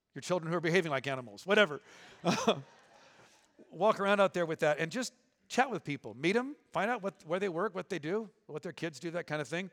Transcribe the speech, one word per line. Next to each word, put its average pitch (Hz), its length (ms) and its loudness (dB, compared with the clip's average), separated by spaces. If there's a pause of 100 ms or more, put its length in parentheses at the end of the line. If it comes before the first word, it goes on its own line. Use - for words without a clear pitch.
(160)
your 135 60 -10
children 165 280 0
who 175 80 2
are - 20 0
behaving 165 300 2
like 135 160 -2
animals, 127 400 -6
whatever. 190 340 4 (440)
<laughs> - 1500 -4
Walk 180 300 2
around 202 180 4
out 196 160 4
there 175 120 0
with 156 120 -4
that 151 220 2
and 160 100 -2
just 226 220 -6 (360)
chat 269 220 2
with 180 140 -6
people. 131 300 -8
Meet 156 200 0
'em, 262 220 -2 (140)
find 190 200 0
out 240 120 -4
what, 190 120 -6 (120)
where 165 120 0
they 196 120 -2
work, 175 240 -2
what 185 160 -8
they 180 80 -4
do, 185 320 -4 (160)
what 147 160 -10
their 170 100 -10
kids 160 260 -8
do, 170 120 -8
that 165 160 -6
kind 151 160 -4
of 135 40 -8
thing. 170 260 -6